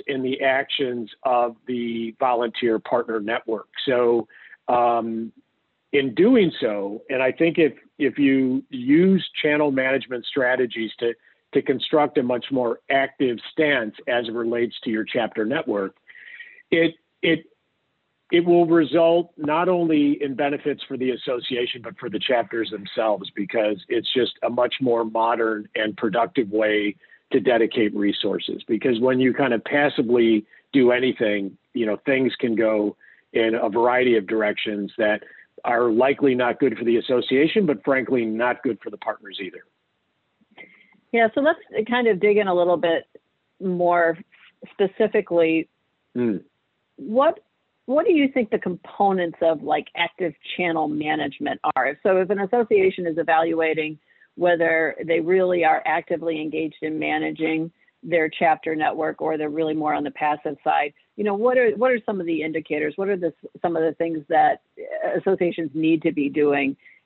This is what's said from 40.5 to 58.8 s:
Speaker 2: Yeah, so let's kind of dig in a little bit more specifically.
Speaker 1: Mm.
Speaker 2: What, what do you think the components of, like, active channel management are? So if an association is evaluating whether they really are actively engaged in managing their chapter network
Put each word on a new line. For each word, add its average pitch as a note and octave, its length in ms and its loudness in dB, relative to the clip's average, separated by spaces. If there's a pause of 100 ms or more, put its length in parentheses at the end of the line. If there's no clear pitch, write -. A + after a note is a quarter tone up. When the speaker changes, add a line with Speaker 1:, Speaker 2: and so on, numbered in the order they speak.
Speaker 2:
Yeah, A#3 220 4
so D4 60 0
let's D#4 180 2 (300)
kind A#3+ 180 0
of G3+ 140 2
dig G#3 160 4
in G#3 100 2
a F#3 80 2
little F3 220 4
bit E3 300 0 (540)
more F3 560 2 (560)
specifically. F#3+ 960 0 (480)
Speaker 1:
Mm. A2+ 260 0 (540)
Speaker 2:
What, B3 440 0 (440)
what D4+ 220 0
do G4 60 4
you C#4+ 200 4
think A#3+ 180 -2
the G#3+ 80 -2
components F#3 840 -2
of, D#3+ 200 0
like, D3+ 340 -4
active E3+ 360 -4 (240)
channel D#3+ 320 -2
management D3+ 720 -4 (160)
are? C3+ 260 -2
So F#3+ 160 2
if F#3 120 -2
an G3+ 100 -2
association G3 640 0
is D#3+ 120 -2
evaluating D#3+ 800 0 (380)
whether E3 580 2 (100)
they E3 160 0
really F3+ 440 2
are D3+ 200 2
actively D#3+ 560 -2
engaged D#3 420 -6
in D#3 160 -6
managing D#3 720 -4 (320)
their D#3+ 280 0
chapter D#3+ 440 0
network D3+ 460 -4